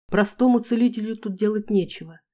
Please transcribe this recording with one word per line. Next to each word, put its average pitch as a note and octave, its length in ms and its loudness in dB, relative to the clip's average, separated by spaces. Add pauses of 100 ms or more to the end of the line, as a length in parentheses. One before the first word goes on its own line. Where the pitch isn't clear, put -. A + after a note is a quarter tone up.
Простому A#3 520 2
целителю A#3 580 -2
тут G3+ 180 -8
делать G#3 340 -2
нечего. E3+ 520 -4 (120)